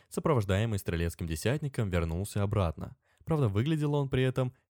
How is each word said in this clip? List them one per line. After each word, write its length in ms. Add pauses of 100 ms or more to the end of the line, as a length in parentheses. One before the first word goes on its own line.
сопровождаемый 720
стрелецким 480
десятником, 640
вернулся 520
обратно. 540 (280)
Правда, 240
выглядел 460
он 140
при 140
этом 320 (160)